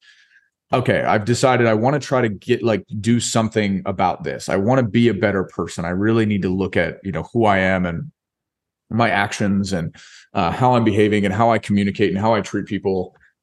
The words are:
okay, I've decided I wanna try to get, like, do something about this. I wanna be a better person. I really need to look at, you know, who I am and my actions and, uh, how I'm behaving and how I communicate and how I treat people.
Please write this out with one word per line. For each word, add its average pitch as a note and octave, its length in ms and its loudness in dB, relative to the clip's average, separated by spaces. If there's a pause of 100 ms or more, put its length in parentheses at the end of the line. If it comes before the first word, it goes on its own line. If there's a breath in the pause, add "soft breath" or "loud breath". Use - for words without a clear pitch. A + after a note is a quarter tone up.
(720 soft breath)
okay, A#2 300 2
I've G2+ 200 2
decided A#2+ 420 2
I A2+ 80 2
wanna B2+ 280 0
try B2+ 200 0
to A#2+ 60 2
get, A2 340 -2
like, G#2+ 240 0 (140)
do A2+ 220 2
something G#2+ 640 0
about F2+ 400 -2
this. C2+ 240 -8
I D#2 80 0
wanna B2 260 2
be A#2 240 2
a A2 60 2
better G2 320 0
person. E2+ 400 -6
I E2+ 60 -4
really A2 340 2
need G#2 160 0
to F#2+ 80 0
look F#2 260 -2
at, D#2+ 260 0
you F#2+ 120 -6
know, E2+ 180 -4
who A#2 140 2
I G2+ 140 4
am F#2 260 2
and E2+ 260 -6 (800)
my A2+ 200 0
actions G2 640 -2
and, E2+ 240 -4 (380 loud breath)
uh, F2+ 180 0
how B2+ 220 2
I'm A#2+ 100 2
behaving G#2+ 400 2
and F#2+ 100 -2
how A#2 160 2
I A2+ 100 2
communicate G2+ 500 0
and F#2 100 -2
how A2 140 2
I G#2+ 80 0
treat G2 240 -6
people. F#2+ 500 -4 (280 soft breath)